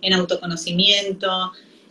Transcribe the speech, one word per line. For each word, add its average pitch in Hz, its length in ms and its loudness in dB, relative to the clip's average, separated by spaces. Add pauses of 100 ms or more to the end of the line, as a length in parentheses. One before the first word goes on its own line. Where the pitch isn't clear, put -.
en 190 140 0
autoconocimiento, 185 1400 0 (380)